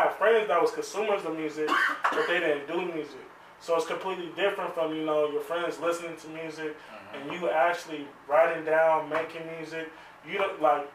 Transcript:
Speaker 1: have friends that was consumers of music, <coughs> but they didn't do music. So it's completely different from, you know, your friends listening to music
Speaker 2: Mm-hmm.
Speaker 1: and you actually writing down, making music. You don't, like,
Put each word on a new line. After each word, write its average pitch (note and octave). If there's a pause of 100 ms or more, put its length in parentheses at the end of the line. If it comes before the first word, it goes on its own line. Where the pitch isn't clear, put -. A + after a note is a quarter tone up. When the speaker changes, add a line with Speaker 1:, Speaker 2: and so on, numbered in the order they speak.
Speaker 1:
have D3+
friends A3
that E3+
was D#3
consumers G3+
of D#3+
music, D3+ (220)
<coughs> -
but D#3
they F3
didn't D3
do E3+ (140)
music. D3 (400)
So E3
it's D#3+
completely F3+
different F#3+
from, D#3+
you D#3
know, D3+
your D3
friends E3
listening E3
to -
music D#3 (360)
Speaker 2:
Mm-hmm. C#3+
Speaker 1:
and F3
you E3
actually D#3+ (220)
writing D#3+
down, D#3
making D#3+ (160)
music. D#3+ (380)
You F#3+
don't, G3
like, D3